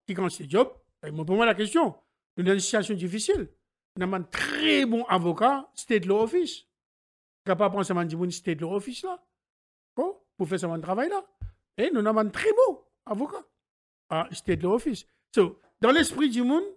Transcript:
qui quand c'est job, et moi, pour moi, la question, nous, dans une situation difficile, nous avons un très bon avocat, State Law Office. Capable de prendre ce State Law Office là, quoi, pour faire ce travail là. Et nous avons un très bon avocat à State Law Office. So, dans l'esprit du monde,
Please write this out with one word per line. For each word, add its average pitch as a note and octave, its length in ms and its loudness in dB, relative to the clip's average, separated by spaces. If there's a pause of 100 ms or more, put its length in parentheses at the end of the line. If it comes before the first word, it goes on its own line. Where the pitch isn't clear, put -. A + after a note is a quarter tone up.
qui G3 80 -8
quand F#3 160 -2
c'est C#3+ 200 -10
job, G#3+ 220 2 (340)
et D3+ 60 -12
moi, D#3 140 -8
pour F#3 100 0
moi, A#3 100 4
la A3 100 6
question, G#3+ 380 0 (440)
nous, F3 80 -2
dans F#3+ 80 4
une G3 80 2
situation G#3+ 340 0
difficile, G#3 540 -2 (480)
nous F#3 60 -4
avons F#3 120 -2
un F3+ 80 -4
très D4+ 640 0
bon A#3 200 0
avocat, G#3+ 720 2
State G#3 300 0
Law G3+ 180 2
Office. E4 420 -2 (800)
Capable F#3+ 300 2
de G3 80 0 (100)
prendre F3 160 0 (220)
ce F3 60 -8
State D#3+ 240 -4
Law E3 140 -4
Office A#3+ 280 -8
là, F4+ 180 -8 (720)
quoi, F4 280 -4 (140)
pour F3 100 -2
faire F3+ 140 -4
ce E3 180 -4
travail G3 300 -2
là. G4 160 -6 (520)
Et D4 140 0
nous G#3+ 160 0
avons A3 120 2
un G#3+ 100 0
très G#4 240 0
bon A4 260 4 (260)
avocat C4+ 400 -6 (640)
à D#3+ 220 -2
State E3+ 320 -2
Law F#3 120 2
Office. A#3+ 300 -4 (300)
So, - 240 4 (220)
dans A3+ 100 6
l'esprit D4 380 2
du A#3+ 120 0
monde, D4 220 2 (140)